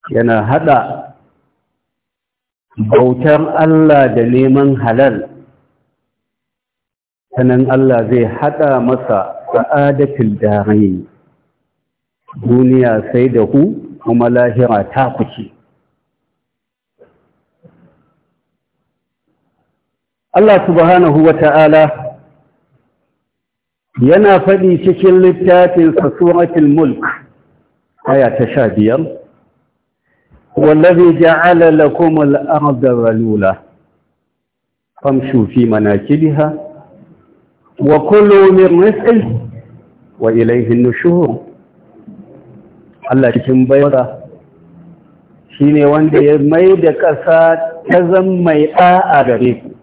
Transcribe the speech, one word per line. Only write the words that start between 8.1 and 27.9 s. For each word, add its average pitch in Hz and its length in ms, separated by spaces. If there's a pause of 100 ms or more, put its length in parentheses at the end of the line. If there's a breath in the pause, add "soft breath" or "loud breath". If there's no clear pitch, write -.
haɗa 147 480
masa 120 400 (320)
sa'adatul 139 880
darain. 104 640 (1400)
Duniya 123 680
sai 123 160
da 117 160
ku, 160 300 (240)
kuma 120 320
lahira 120 640
ta 127 240
ku - 60 (100)
ce. 107 160 (4000)
Allah 202 300
subhanahu 165 640
wa 156 80
ta'ala 156 480 (2000)
yana 180 440
faɗi 185 400
cikin 185 400
littafinsa 180 960
Suratul 170 560
Mulk, 151 320 (1040)